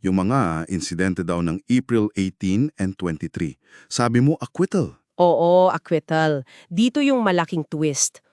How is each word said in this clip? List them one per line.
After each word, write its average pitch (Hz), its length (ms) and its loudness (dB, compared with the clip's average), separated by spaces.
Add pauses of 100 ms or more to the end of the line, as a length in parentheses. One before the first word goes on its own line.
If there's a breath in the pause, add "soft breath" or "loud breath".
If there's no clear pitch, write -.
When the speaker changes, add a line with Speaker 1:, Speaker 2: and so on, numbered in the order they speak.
Speaker 1:
yung 95 160 0
mga 92 480 0
insidente 92 560 -4
daw 85 160 -4
ng 85 320 -4
April 120 480 0
eighteen 98 640 -2
and 95 160 -4
twenty-three. 82 560 -6 (320 soft breath)
Sabi 120 320 0
mo, 143 240 4
acquittal. 156 560 -2 (240)
Speaker 2:
Oo, 175 480 4
acquittal. 156 720 -2 (240 loud breath)
Dito 233 320 0
yung 277 240 2
malaking 175 480 0
twist. 151 480 -2 (140)